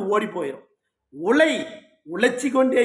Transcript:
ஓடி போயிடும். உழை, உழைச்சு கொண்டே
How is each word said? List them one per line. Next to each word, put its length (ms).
ஓடி 200
போயிடும். 380
உழை, 380
உழைச்சு 440
கொண்டே 340